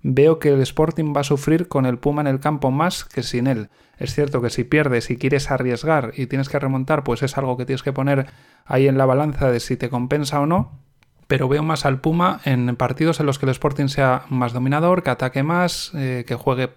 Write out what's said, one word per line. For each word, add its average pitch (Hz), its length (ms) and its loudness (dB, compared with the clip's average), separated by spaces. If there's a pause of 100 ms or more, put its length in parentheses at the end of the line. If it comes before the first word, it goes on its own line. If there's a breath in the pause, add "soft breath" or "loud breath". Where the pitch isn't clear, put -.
Veo 143 380 4
que 156 100 0
el 135 140 4
Sporting 156 520 0
va 143 60 0
a 143 40 0
sufrir 147 440 2
con 135 160 0
el 123 140 0
Puma 147 240 0
en 147 40 0
el 135 140 0
campo 143 300 0
más 151 340 -2
que - 180 -6
sin 123 260 -2
él. 113 200 -2 (300 soft breath)
Es - 160 -6
cierto 139 260 0
que 120 80 0
si 117 160 -2
pierdes 139 460 2
y 117 80 -4
quieres 135 320 0
arriesgar 127 680 0
y 127 120 -4
tienes 135 200 -2
que 147 100 -4
remontar, 135 460 -2
pues 117 180 -2
es 135 140 -2
algo 131 220 -2
que 127 80 -6
tienes 131 160 -4
que 139 100 -4
poner 135 340 0 (380 loud breath)
ahí 135 240 4
en 135 80 4
la 135 80 4
balanza 135 460 2
de 120 100 0
si - 160 -4
te 120 140 -6
compensa 139 500 -2
o 143 60 2
no, 180 340 -2 (480)
pero 131 200 0
veo 147 160 0
más 156 220 -2
al 135 140 0
Puma 170 440 0
en 123 320 0
partidos 135 420 0
en 151 80 0
los 139 140 -2
que 139 60 0
el 131 40 2
Sporting 143 380 0
sea 135 400 0
más 123 240 -2
dominador, 147 500 2
que 135 80 -2
ataque 131 320 -2
más, 175 540 -2
eh, 127 280 -4
que 120 120 -6
juegue 127 400 -2